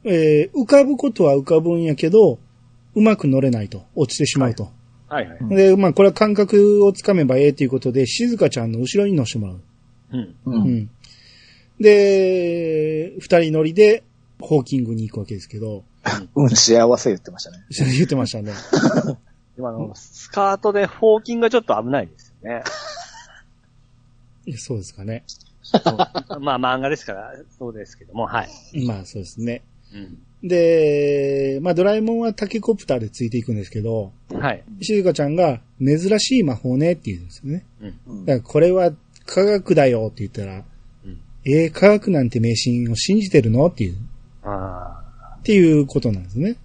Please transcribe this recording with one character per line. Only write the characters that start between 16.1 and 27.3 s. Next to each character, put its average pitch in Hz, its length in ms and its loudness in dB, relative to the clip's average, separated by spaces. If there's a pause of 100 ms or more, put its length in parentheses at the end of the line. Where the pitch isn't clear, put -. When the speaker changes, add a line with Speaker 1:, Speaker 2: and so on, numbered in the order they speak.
Speaker 3:
う 143 100 2
ん、 123 60 4
幸 117 480 4
せ 123 120 -2
言 95 60 -2
っ - 40 -14
て - 100 -20
ま - 80 -20
し - 60 -14
た - 60 -20
ね。 - 80 -20 (120)
Speaker 1:
<laughs> 131 260 -2
言 143 80 2
っ - 20 -2
て 143 80 -4
ま 123 120 -2
し 110 60 -8
た 110 100 -10
ね。 104 100 -10 (500)
Speaker 2:
<laughs> - 540 -12
で 127 60 -12
も 123 60 -6
あ 113 40 -8
の、 110 220 -10
ス - 360 -20
カ 196 240 0
ー - 40 -4
ト 208 140 0
で 202 140 0
ホ 220 320 2
ー 220 40 -6
キ 240 120 -8
ン 233 60 -4
グ 233 40 2
が 226 60 2
ち 247 60 0
ょ 226 40 4
っ 226 40 -20
と 107 160 -2
危 117 80 -6
な 131 140 -2
い 90 40 -8
で 82 120 -20
す - 240 -20
よ 104 80 -14
ね。 120 120 -8 (1800)
Speaker 1:
い - 40 -14
や、 120 80 -12
そ - 160 -10
う 110 40 -6
で 92 60 -12
す - 100 -20
か 98 100 -18
ね。 113 200 -10 (380)
Speaker 2:
そ - 160 -2
う。 - 640 -4
ま 139 140 -2
あ、 123 40 -4
漫 127 220 -2
画 139 100 -4
で 147 60 -4
す - 100 -18
か 104 80 -10
ら、 110 180 -16 (260)